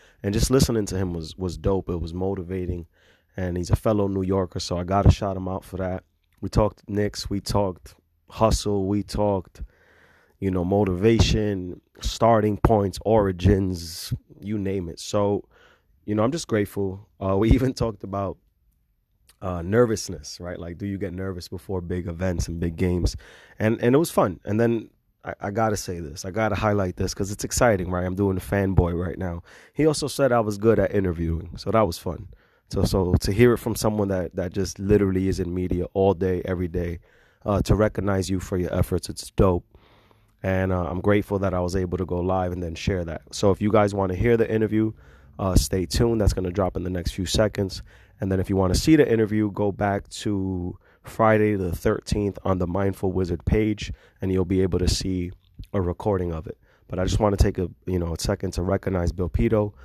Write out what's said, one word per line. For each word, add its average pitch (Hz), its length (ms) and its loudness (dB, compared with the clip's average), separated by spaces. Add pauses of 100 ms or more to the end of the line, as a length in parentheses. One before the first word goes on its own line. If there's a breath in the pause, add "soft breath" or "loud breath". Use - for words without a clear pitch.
(220 soft breath)
and 101 100 -2
just 113 200 2
listening 120 340 4
to 95 100 -6
him 92 180 -2
was, 80 220 -10
was 90 220 -6
dope. 95 300 -2
It 87 120 -4
was 82 140 -8
motivating, 92 720 -6 (500 soft breath)
and 90 200 -4
he's 87 140 -4
a - 60 4
fellow 104 320 0
New 98 140 -2
Yorker, 95 380 -2
so - 160 -6
I 87 80 -4
gotta 95 260 4
shout 98 260 0
him 92 120 -6
out 92 160 -6
for - 120 -12
that. 92 260 -6 (380)
We 98 80 -6
talked 107 400 0
Knicks, 101 420 -4
we 101 100 -4
talked 98 540 -2 (340)
hustle, 104 580 0
we 101 160 0
talked, 101 600 -2 (800 soft breath)
you 98 100 0
know, 92 140 0
motivation, 101 1160 2 (200)
starting 107 580 2
points, 101 460 2
origins, 95 1080 2 (280)
you 104 180 -6
name 95 300 -4
it. - 100 -12
So, 101 460 0 (600 soft breath)
you 104 100 -2
know, 107 100 2
I'm 127 80 2
just 165 160 -8
grateful. 101 600 -2 (160)
Uh, 95 120 2
we 110 140 4
<laughs> - 20 8
even 131 200 2
talked 113 320 -4
about, 98 320 -4 (1040)
uh, 90 220 -6
nervousness, 98 760 0
right? 87 200 -10
Like, 85 180 -10
do 95 80 -8
you 98 140 -4
get 90 160 -6
nervous 92 340 -8
before 95 320 -8
big 87 280 -4
events 87 380 -2
and 85 140 -6
big 85 160 -4
games? 90 400 0 (420 loud breath)
And, 110 220 0
and 120 140 4
it 139 40 8
was 170 120 2
fun. 117 340 0
And 104 160 0
then 117 300 0 (340)
I, - 160 -8
I 101 120 -6
gotta 110 240 0
say 90 240 -8
this, 76 240 -12
I 95 80 -8
gotta 104 240 0
highlight 101 400 0
this 92 180 -4
'cause 101 160 -4
it's - 140 -8
exciting, 104 460 2
right? 90 140 -2
I'm 92 120 -4
doing 98 200 2
a 92 40 -4
fanboy 92 520 2
right 87 240 -4
now. 87 280 -8 (280 loud breath)
He 147 140 2
also 151 220 0
said 131 240 2
I 120 80 4
was 104 180 -2
good 107 200 4
at 95 160 2
interviewing, 85 640 -2
so - 140 -8
that 107 160 4
was 85 100 -4
fun. - 320 -10 (440 soft breath)
So, 95 120 2
so 90 380 2
to 101 100 -2
hear 117 220 6
it - 20 -2
from 110 180 -4
someone 107 340 0
that, 90 280 -4
that 90 160 -4
just 92 260 -4
literally 98 480 2
is 92 140 -2
in 87 120 -4
media 90 400 -2
all 98 220 4
day, 90 300 0
every 90 240 -2
day, 85 320 -4 (440 soft breath)
uh, 101 180 2
to - 120 4
recognize 98 560 0
you 95 80 0
for - 200 -4
your 87 140 -2
efforts, 90 360 -2
it's - 240 -12
dope. 92 320 2 (800 soft breath)
And, 95 280 0
uh, 90 120 0
I'm 85 160 -4
grateful 101 400 0
that 95 120 0
I 90 60 -2
was 90 160 -2
able 90 240 -2
to 90 80 -2
go 87 140 -4
live 92 320 0
and 90 100 -6
then 85 140 -6
share 90 300 -2
that. 80 160 -10 (100)
So - 180 2
if 90 100 2
you 104 120 0
guys 104 200 4
wanna 95 220 0
hear 117 220 4
the 113 120 2
interview, 110 440 2 (480 soft breath)
uh, 95 160 2
stay 92 280 2
tuned. 117 360 0
That's 95 120 4
gonna 92 200 -4
drop 92 240 0
in 90 80 -6
the 90 60 -4
next 87 200 -4
few 92 160 -6
seconds. 101 560 0 (380 soft breath)
And 98 100 -2
then 95 80 2
if 92 100 -2
you 98 80 0
wanna 92 200 4
see - 180 6
the 139 180 6
interview, 107 380 2
go 101 220 -2
back 101 380 -2
to 95 680 -4 (240 soft breath)
Friday 107 540 4
the 90 180 -2
thirteenth 104 720 -2
on 95 140 0
the 90 100 0
Mindful 98 420 -2
Wizard 90 360 -2
page, 107 460 0 (280 soft breath)
and 95 100 -2
you'll 92 140 2
be 92 180 2
able 90 160 0
to 90 80 2
see 92 460 -2 (400)
a 101 80 0
recording 90 500 -2
of 80 160 -6
it. - 100 -12 (300 soft breath)
But 87 140 -6
I 90 40 0
just 92 140 0
wanna 104 180 2
take 101 220 4
a, 90 100 -2 (180)
you 92 120 0
know, 82 160 -2
a 82 60 -8
second 95 320 -2
to 90 100 -4
recognize 92 480 0
Bill 90 180 -4
Pidto. 107 460 0 (100)